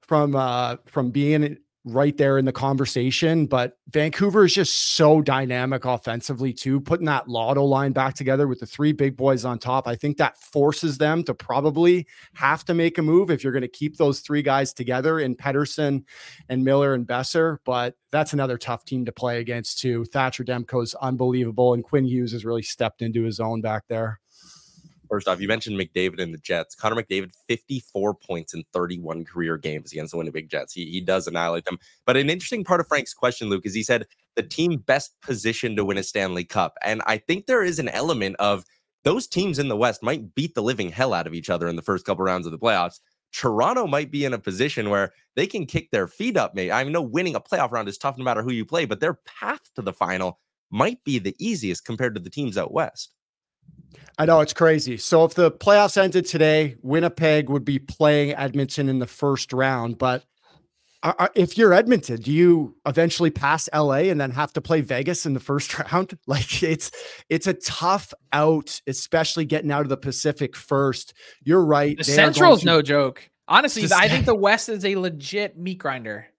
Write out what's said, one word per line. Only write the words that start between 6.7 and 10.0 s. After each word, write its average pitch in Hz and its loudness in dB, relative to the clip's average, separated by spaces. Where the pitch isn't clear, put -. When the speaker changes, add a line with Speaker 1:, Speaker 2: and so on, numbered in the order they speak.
Speaker 1:
putting 170 -2
that 139 0
Lotto 120 0
line 139 2
back 135 0
together 135 0
with 131 -4
the 117 -12
three 151 0
big 139 0
boys 131 2
on 123 -4
top. 127 -2
I 120 -4
think 147 -4